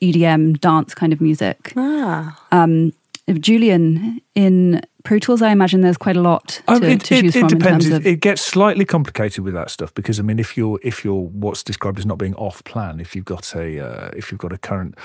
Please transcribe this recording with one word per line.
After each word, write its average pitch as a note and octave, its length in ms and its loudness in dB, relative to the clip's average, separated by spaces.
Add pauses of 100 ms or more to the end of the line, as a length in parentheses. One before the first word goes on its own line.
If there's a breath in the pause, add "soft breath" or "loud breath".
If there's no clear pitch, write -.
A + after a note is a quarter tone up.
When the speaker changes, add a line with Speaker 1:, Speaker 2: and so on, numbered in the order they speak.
Speaker 1:
E F3+ 120 2
D E3+ 120 4
M, D#3+ 300 4
dance D#3+ 400 0
kind D#3+ 180 0
of D3+ 80 -2
music. D3+ 560 -2
Speaker 2:
Ah. G#3+ 600 -4 (140)
Speaker 1:
Um, E3 420 4 (480)
Julian, G#3 800 2 (140)
in F#3 480 4 (200)
Pro G#3+ 160 0
Tools, A#3 220 0
I A3 100 4
imagine F#3+ 300 4
there's F3+ 160 4
quite F#3 200 -2
a F3+ 40 2
lot - 480 0
Speaker 3:
Um, A#3 140 4
Speaker 1:
to, E3 80 2
Speaker 3:
it, G3 140 4
Speaker 1:
to C4 100 2
Speaker 3:
it, B3+ 80 4
Speaker 1:
choose F3 140 2
Speaker 3:
it B3 40 4
Speaker 1:
from D#3+ 120 4
in E3 60 4
Speaker 3:
depends. E3+ 280 4
Speaker 1:
terms D#3+ 80 2
Speaker 3:
It, - 20 0
Speaker 1:
of D#3 100 -2
Speaker 3:
it E3+ 140 0
gets G3+ 220 0
slightly G3 420 2
complicated A2 600 -4
with F#2+ 100 -6
that E2+ 160 -8
stuff - 240 -12
because, G#2 260 -4
I - 20 -4
mean, A2 160 -2
if A2+ 200 -6
you're, A2 240 -2
if A#2 220 -8
you're G2 240 -2
what's G2+ 340 -8
described G2+ 360 -8
as F#2+ 60 -8
not G#2+ 140 -4
being F#2+ 160 -4
off G2+ 300 -10
plan, E2+ 360 -10
if E2+ 160 -14
you've F#2+ 80 -10
got - 300 -12
a, E2 260 -8
uh, G#1 340 -14
if - 160 -14
you've G2 100 -12
got E2+ 120 -10
a F#2 60 -12
current, F#2 360 -8 (100)